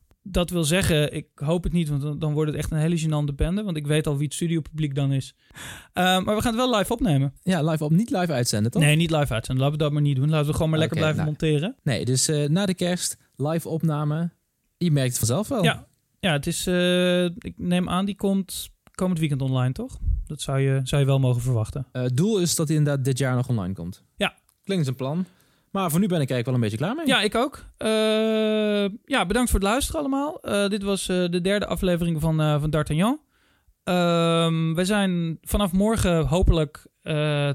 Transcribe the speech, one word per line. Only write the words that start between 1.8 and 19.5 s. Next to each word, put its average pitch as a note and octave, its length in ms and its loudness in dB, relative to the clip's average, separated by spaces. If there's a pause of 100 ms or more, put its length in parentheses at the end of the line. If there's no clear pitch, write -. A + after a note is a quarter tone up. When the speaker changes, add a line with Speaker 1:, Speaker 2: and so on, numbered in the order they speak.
Speaker 1:
want C#3+ 120 -2
dan, D3 180 -6
dan D3+ 140 -2
wordt D3+ 180 0
het D3+ 80 -6
echt D3 120 -4
een D#3 60 -2
hele E3 220 2
gênante D3+ 360 0
bende, E3+ 280 -2
want F3 140 -4
ik D3 100 -6
weet D3+ 200 2
al D3 100 0
wie D3 80 0
het C#3 80 -6
studiopubliek D#3 640 -4
dan C#3 160 0
is. C3+ 240 -4 (580)
Eh, F3+ 100 0
maar F#3 320 2
we G#3+ 60 0
gaan A3+ 160 0
het B3+ 120 2
wel A#3 80 2
live G3 160 0
opnemen. C#3 400 0 (100)
Speaker 2:
Ja, F3+ 200 2
live D#3 200 0
op-, D3+ 80 0
niet G3 180 4
live F3+ 240 0
uitzenden, A#2 380 0
toch? F3 100 0
Speaker 1:
Nee, D3+ 140 4
niet D#3+ 160 0
live D3 220 0
uitzenden. B2+ 300 -2
Laten D3 140 0
we D#3 60 0
dat D3 100 0
maar D3+ 80 0
niet C#3+ 140 2
doen. C3+ 140 0
Laten D3+ 180 0
we D3 60 -2
gewoon D#3+ 160 0
maar D#3 100 2
lekker D#3+ 180 0
Speaker 2:
Oké, D#3 100 2
Speaker 1:
blijven D3+ 280 0
Speaker 2:
nou. D#3+ 160 0
Speaker 1:
monteren. D#3 320 0
Speaker 2:
Nee, A2 220 0
dus, B2+ 220 0
eh, D3 220 0
na F#3+ 160 2
de F#3 80 0
kerst, F3+ 440 -2 (180)
live D3+ 340 -4
opname. D#3 640 -2 (460)
Je F3 140 0
merkt C3+ 180 2
het B2 80 -6
vanzelf C#3+ 300 -2
wel. A3+ 160 -2
Speaker 1:
Ja, E3 240 0 (320)
ja, F#3 120 0
het C#3+ 160 -2
is, E3+ 200 -4
eh, F3+ 580 2
ik F3 300 -8
neem F3+ 340 -2
aan, F#3 160 -2
die G3+ 100 -6
komt - 580 -4 (180)
komend F#3 280 -2
weekend C#3+ 220 0
online, C3 320 0